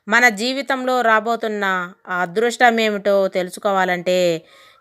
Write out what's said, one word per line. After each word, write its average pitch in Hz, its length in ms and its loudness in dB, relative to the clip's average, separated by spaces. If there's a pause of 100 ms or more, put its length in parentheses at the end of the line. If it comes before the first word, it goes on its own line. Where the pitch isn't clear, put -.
మన 233 220 4
జీవితంలో 254 720 -2
రాబోతున్న 214 920 0 (160)
ఆ 180 120 -2
అదృష్టం 226 580 0
ఏమిటో 202 480 2
తెలుసుకోవాలంటే 180 1120 0 (400)